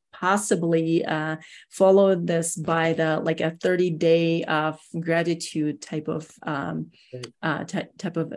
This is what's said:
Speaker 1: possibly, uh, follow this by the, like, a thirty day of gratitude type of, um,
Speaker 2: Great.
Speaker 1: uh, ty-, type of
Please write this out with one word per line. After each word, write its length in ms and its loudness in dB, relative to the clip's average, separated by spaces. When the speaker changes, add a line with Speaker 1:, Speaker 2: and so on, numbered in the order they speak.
Speaker 1:
possibly, 960 0
uh, 300 -4
follow 460 6
this 380 -2
by 380 0
the, 280 0
like, 200 -2
a 220 -2
thirty 260 2
day 560 2
of 340 -2
gratitude 800 -2
type 280 -8
of, 220 -8
um, 480 -6
Speaker 2:
Great. 160 -14
Speaker 1:
uh, 220 -2
ty-, 320 -6
type 220 -6
of 180 -4